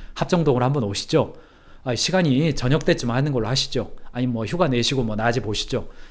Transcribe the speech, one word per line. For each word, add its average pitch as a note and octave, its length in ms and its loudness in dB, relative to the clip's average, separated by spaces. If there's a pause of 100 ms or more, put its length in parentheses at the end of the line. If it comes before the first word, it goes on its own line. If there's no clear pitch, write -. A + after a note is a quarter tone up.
(140)
합정동으로 D3 500 2
한번 C3+ 180 2
오시죠." G#2+ 520 0 (500)
"아, B2+ 100 -2
시간이 D#3 600 2
저녁 C3+ 280 2
때쯤 A#2+ 280 2
하는 C#3 180 0
걸로 A#2+ 160 0
하시죠." B2 460 -2 (180)
"아니, B2+ 160 -2
뭐 A2+ 200 -2
휴가 E3+ 200 0
내시고 B2+ 380 2
뭐 A2 100 -2
낮에 A#2 280 2
보시죠. G#2 440 -4 (240)